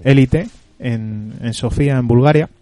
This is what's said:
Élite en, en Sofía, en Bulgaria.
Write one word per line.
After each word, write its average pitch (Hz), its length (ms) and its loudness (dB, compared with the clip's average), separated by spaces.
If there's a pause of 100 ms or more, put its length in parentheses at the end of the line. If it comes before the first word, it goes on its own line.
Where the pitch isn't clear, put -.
Élite 139 440 2 (300)
en, 110 640 -8
en 117 140 -6
Sofía, 135 420 -2
en 123 100 0
Bulgaria. 147 400 4 (140)